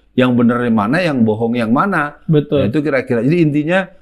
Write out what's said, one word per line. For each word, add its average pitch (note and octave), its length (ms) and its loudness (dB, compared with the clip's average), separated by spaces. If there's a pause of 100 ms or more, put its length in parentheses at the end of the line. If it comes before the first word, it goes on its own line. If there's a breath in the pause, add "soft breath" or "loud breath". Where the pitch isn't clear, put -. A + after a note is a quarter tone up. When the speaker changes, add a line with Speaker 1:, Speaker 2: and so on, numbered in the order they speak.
(140 soft breath)
Speaker 1:
yang B2 240 2
benar A#2+ 240 2
yang A2+ 160 0
mana, B2 240 0
yang C3+ 240 0
bohong A2+ 320 -2
yang A2+ 160 -2
mana. D#3 560 -2
Speaker 2:
Betul. D3 320 2
Speaker 1:
Nah, - 80 0
itu D3 160 -2
kira-kira. B2+ 400 -2
Jadi F3 160 2
intinya, D#3 480 -2 (120)